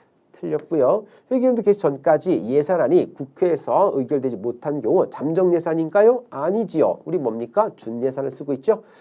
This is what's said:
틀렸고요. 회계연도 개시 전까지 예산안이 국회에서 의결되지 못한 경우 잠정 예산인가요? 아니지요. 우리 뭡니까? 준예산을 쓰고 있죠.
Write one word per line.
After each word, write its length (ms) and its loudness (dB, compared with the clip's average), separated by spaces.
틀렸고요. 720 0
회계연도 320 2
개시 160 2
전까지 640 0
예산안이 720 2
국회에서 800 0
의결되지 420 -2
못한 460 -6
경우 260 2
잠정 460 0
예산인가요? 760 2
아니지요. 720 -2
우리 120 -4
뭡니까? 600 -2
준예산을 540 -6
쓰고 240 -8
있죠. 280 -2